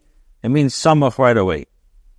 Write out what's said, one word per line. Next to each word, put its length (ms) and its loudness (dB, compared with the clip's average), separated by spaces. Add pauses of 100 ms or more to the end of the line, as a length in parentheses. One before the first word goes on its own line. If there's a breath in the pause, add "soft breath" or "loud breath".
(440)
it 60 -6
means 260 0
samach 420 0
right 200 2
away. 280 -2 (540)